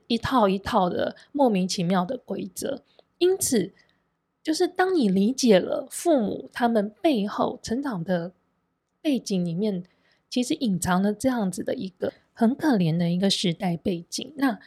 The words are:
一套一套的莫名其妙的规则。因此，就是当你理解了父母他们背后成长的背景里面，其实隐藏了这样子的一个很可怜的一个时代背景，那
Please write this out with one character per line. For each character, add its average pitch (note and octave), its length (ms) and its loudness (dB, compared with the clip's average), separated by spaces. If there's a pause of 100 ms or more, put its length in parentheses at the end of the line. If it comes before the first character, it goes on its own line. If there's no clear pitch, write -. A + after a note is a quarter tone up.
一 A#3 100 0
套 A3+ 300 2
一 F#3+ 100 2
套 F#3+ 320 0
的 - 280 -4 (160)
莫 C#4+ 160 4
名 F#3 180 2
其 F3+ 160 -4
妙 F3+ 220 0
的 - 120 -6
规 - 380 -10
则。 - 280 -6 (340)
因 F#4 200 2
此， G3+ 360 0 (680)
就 D#4 120 -2
是 F4 160 0
当 F#4 260 0
你 A#3 140 4
理 G3 240 2
解 G#3+ 260 6
了 - 320 -4
父 E4 260 2
母 - 360 -4
他 A#3+ 160 0
们 G#3+ 200 0 (120)
背 A3+ 260 2
后 - 340 -2
成 C4 220 -4
长 G#3+ 180 -6
的 F3 300 -2 (680)
背 C#4 180 0
景 F#3 240 -2
里 E3+ 100 -4
面， F#3+ 300 -2 (460)
其 B3 120 0
实 B3 120 -2
隐 F#3+ 260 0
藏 F#3 220 2
了 G#3 120 2
这 G#3 140 -2
样 A3+ 240 0
子 - 100 -8
的 - 140 -4
一 F#3+ 140 -8
个 - 240 -6 (180)
很 A#3 240 2
可 D4 220 2
怜 E3 180 2
的 E3+ 140 0
一 F3 100 0
个 G3 100 2
时 F3 240 0
代 F3 220 -4
背 F3 340 -4
景， - 280 -10
那 C4 300 0